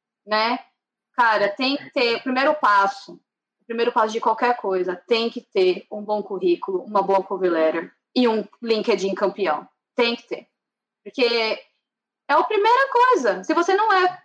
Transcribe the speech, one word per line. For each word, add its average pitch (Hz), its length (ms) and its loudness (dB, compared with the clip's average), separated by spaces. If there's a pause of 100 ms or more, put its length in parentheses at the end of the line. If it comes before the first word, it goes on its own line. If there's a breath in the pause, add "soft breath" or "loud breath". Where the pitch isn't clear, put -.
(260)
né, 220 320 0 (580)
cara, 214 320 2
tem 269 300 -2
que - 140 -20
ter 233 240 0
o - 60 -8
primeiro 269 340 0
passo. 202 580 0 (480)
O - 20 -20
primeiro 233 260 -2
passo 214 220 0
de 226 80 -4
qualquer 240 380 0
coisa, 185 360 -2 (140)
tem 226 220 0
que 233 100 -12
ter 185 500 0
um 214 120 -10
bom 208 200 -4
currículo, 185 640 -2
uma 208 180 -2
boa 190 200 2
cover 185 280 -2
letter 165 400 0 (240)
e 247 140 4
um 220 180 -2 (140)
LinkedIn 208 540 -2
campeão. 185 520 -2 (280)
Tem 233 200 0
que - 100 -12
ter. - 220 -12 (560)
Porque 240 220 -4 (1040)
é 285 60 2
a 311 100 4
primeira 453 480 2
coisa. 285 520 2
Se 311 100 0
você 370 200 2
não 427 160 2
é, 370 180 4 (160)